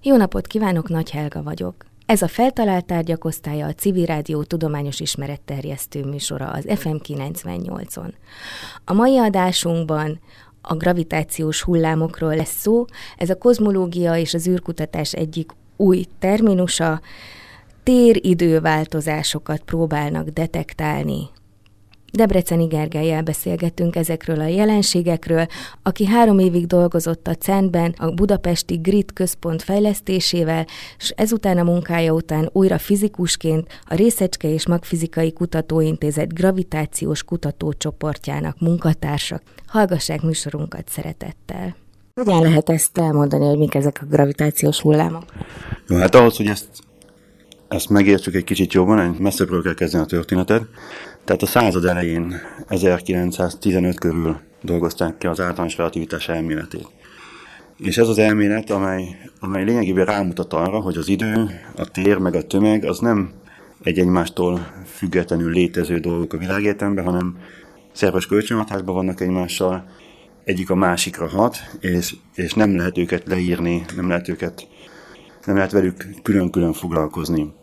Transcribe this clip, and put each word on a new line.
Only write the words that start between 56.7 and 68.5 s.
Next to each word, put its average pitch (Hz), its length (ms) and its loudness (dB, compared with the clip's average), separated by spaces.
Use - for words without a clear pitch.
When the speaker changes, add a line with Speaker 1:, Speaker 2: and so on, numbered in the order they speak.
Speaker 2:
És - 180 -2
ez 117 120 6
az 107 100 2
elmélet, 107 520 4
amely, 95 340 -2
amely 95 240 -4
lényegében 95 400 2
rámutat 92 480 -2
arra, 92 280 0
hogy 92 160 -4
az 80 120 -4
idő, 107 420 0
a 85 140 -8
tér 95 280 2
meg 90 160 0
a 82 80 0
tömeg, 104 420 2
az 90 140 -2
nem 107 340 0
egy 87 160 0
egymástól 90 680 0
függetlenül 87 640 -2
létező 85 480 0
dolgok 85 340 -4
a 80 60 -6
világegyetemben, 101 640 -2
hanem 90 340 -2
szerves 92 340 0
kölcsönhatásban 101 680 -2